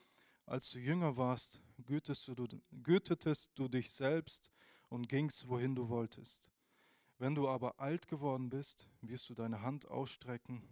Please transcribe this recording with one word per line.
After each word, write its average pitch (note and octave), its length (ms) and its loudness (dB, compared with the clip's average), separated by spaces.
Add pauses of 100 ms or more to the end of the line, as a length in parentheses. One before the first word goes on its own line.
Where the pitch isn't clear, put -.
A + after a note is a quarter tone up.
(440)
als - 260 -2
du B2+ 100 -6
jünger D3+ 360 4
warst, B2+ 440 2 (240)
gürtest C#3+ 420 -2
du, B2 220 -4 (340)
gürtetest D#3+ 720 4
du C3 140 0
dich A#2+ 240 0
selbst D3+ 580 0 (380)
und A#2+ 200 -4
gingst, C#3 380 0
wohin B2+ 300 2
du A#2+ 120 0
wolltest. - 600 -4 (680)
Wenn C3+ 180 2
du C#3 120 4
aber B2+ 300 0
alt D3 300 -2
geworden C3+ 400 0
bist, C3+ 400 -6 (140)
wirst A2+ 280 -10
du B2 40 -10
deine A2+ 260 -2
Hand C3 260 -2
ausstrecken B2 840 -6